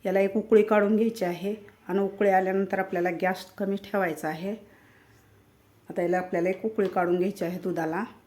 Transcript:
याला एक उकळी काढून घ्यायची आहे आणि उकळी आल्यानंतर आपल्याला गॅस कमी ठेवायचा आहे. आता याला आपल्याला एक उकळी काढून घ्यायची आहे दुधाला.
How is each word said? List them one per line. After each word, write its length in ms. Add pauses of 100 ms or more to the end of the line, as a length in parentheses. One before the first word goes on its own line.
याला 160
एक 160
उकळी 260
काढून 340
घ्यायची 280
आहे 300 (340)
आणि 100
उकळी 320
आल्यानंतर 480
आपल्याला 320 (120)
गॅस 280
कमी 340
ठेवायचा 440
आहे. 260 (1300)
आता 140
याला 160
आपल्याला 300
एक 180
उकळी 220
काढून 300
घ्यायची 260
आहे 140
दुधाला. 460 (220)